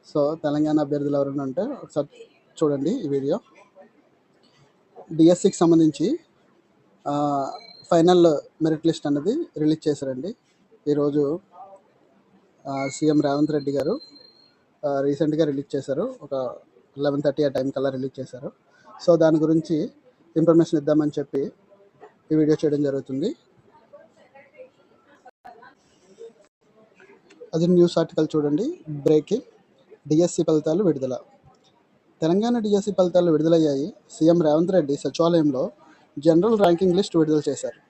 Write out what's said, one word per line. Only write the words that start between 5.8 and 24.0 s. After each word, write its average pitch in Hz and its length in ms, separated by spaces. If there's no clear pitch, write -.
ఆ, 143 60
ఫైనల్ 170 720
మెరిట్ 156 240
లిస్ట్ 156 200
అనేది 156 520
రిలీజ్ 156 280
చేశారండి. 139 480
ఈరోజు, 147 520
ఆ, 139 200
సీఎం 151 340
రేవంత్ 147 300
రెడ్డి 143 200
గారు, 143 280
ఆ, 139 140
రీసెంట్గా 151 460
రిలీజ్ 143 300
చేశారు. 151 460
ఒక 131 360
ఎలెవెన్ 143 240
థర్టీ 147 220
ఆ 143 40
టైం 131 220
కల్లా 135 200
రిలీజ్ 131 300
చేశారు. 127 320
So, 165 100
దాని 160 180
గురించి 160 540
ఇన్ఫర్మేషన్ 165 420
ఇద్దామని 147 400
చెప్పి 143 320
ఈ 156 40
వీడియో 156 300
చేయడం 147 180
జరుగుతుంది. 139 520